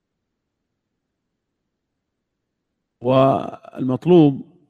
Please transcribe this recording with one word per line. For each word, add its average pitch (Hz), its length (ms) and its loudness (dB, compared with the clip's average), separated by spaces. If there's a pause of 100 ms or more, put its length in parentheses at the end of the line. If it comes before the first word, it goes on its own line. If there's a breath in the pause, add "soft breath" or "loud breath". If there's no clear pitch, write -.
(3000)
والمطلوب 135 1600 -2 (140)